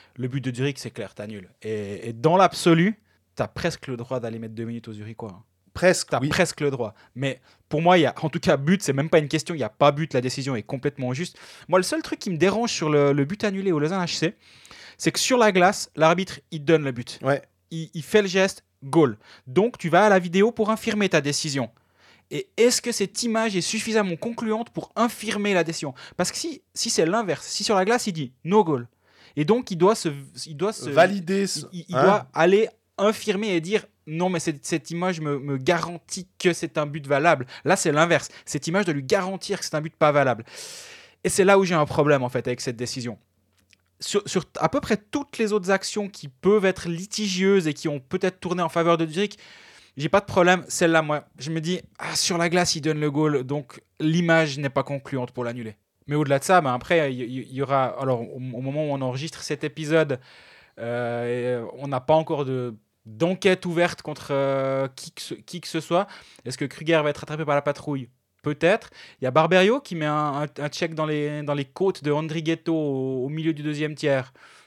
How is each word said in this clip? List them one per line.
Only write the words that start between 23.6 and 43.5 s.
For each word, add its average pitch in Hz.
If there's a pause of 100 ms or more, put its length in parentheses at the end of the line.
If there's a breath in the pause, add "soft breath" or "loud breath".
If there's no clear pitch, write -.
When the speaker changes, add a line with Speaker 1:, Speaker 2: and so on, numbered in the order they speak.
Speaker 1:
suffisamment 214
concluante 226
pour -
infirmer 208
la 170
décision ? 156 (220 loud breath)
Parce 180
que -
si, - (140)
si -
c'est 165
l'inverse, 185
si -
sur 220
la 190
glace, 233
il 202
dit 147 (120)
no 196
goal, 135 (480 soft breath)
et 147
donc 226
il 180
doit 190
se, - (360)
il 156
doit 185
se, 127
Speaker 2:
Valider 185
ce, 151
Speaker 1:
il, 170
il 175
Speaker 2:
hein ? 131
Speaker 1:
doit 196
aller 190 (300)
infirmer 208
et 170
dire 185 (180)
non, 165
mais 175
cette, 151
cette -
image 170
me, 147
me 143
garantit 170 (100)
que 175
c'est 165
un 151
but 143
valable. 143 (180 loud breath)
Là, 175
c'est 156
l'inverse. 156 (160 loud breath)
Cette -
image 185
doit 170
lui 143
garantir 185
que -
c'est -
un 151
but 156
pas 151
valable. 131 (800 loud breath)
Et 185
c'est 190
là 196
où 196
j'ai 180
un 151
problème, 143
en 123
fait, 120
avec 123
cette 123
décision. 117 (840)